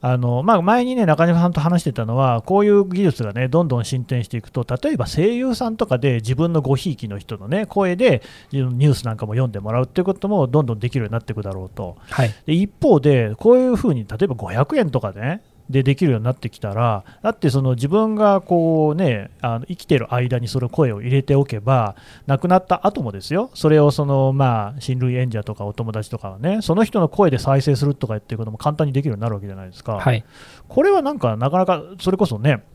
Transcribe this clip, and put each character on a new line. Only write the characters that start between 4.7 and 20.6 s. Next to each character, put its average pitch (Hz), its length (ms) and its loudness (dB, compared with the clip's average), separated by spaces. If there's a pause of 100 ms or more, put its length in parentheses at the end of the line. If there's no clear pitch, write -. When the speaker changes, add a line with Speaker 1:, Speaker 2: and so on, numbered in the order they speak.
Speaker 1:
例 311 120 -2
え - 40 -2
ば 120 120 -2
声 202 260 0
優 247 220 -2
さ 247 120 -4
ん 220 80 -6
と - 120 -2
か 123 100 0
で 127 180 0
自 117 200 -2
分 165 160 0
の 156 100 2
ご 131 140 2
ひ 151 160 -4
い 110 40 -6
き 120 120 -10
の 101 100 -8
人 107 180 -10
の 98 120 -14
ね、 196 180 -2
声 185 300 0
で、 190 260 2 (300)
ニ 139 100 -2
ュ 127 280 2
ー 131 40 4
ス - 100 -6
な 113 100 -4
ん - 20 -10
か 107 100 -8
も 104 60 -6
読 127 160 0
ん - 20 -4
で 101 80 -10
も 104 140 -6
ら 120 80 0
う 127 40 0
っ - 40 -6
て - 120 -2
い - 20 0
う - 20 0
こ 190 100 0
と 196 140 -6
も 190 180 2
ど 143 160 2
ん 135 40 0
ど 117 100 -4
ん - 20 -12
で 123 100 -4
き - 60 -6
る 131 60 0
よ 110 60 -4
う - 20 -8
に 101 40 -6
な 113 60 -2
っ 113 60 -6
て - 80 -10
い - 20 -4
く 107 80 -6
だ 98 80 -8
ろ 95 140 -8
う 90 60 -14
と。 90 260 -10 (120)
Speaker 2:
は - 160 0
い。 110 60 0 (160)
Speaker 1:
で、 147 60 0
一 185 180 2 (100)
方 214 200 6
で、 123 360 2
こ 226 160 4
う 254 60 8
い 254 80 2
う 254 80 2
ふ 226 140 0
う 160 60 2
に、 110 140 -6
例 110 140 -10
え 196 60 0
ば 127 80 -4
五 98 100 -10
百 117 300 0
円 202 140 0
と 123 100 -2
か 101 100 -6
ね、 120 320 -6 (280)
で 135 140 2
で 139 100 2
き 180 100 0
る 151 60 4
よ 120 60 2
う 104 40 -2
に 107 40 -6
な 127 80 0
っ - 40 -4
て - 140 -10
き - 80 -20
た 101 160 -8
ら、 110 300 -2 (180)
だ 220 80 0
っ 220 60 -6
て 160 120 0
そ 135 140 2
の 131 120 2
自 120 120 -4
分 214 300 0
が 202 240 4
こ 165 500 2
う 151 60 -2
ね、 123 340 -2 (100)
あ 117 200 -4
の、 127 60 -14
生 180 100 -10
き - 80 -18
て 160 120 2
る - 160 -2
間 123 280 -2
に 117 80 -6
そ 131 100 -4
れ 123 100 -4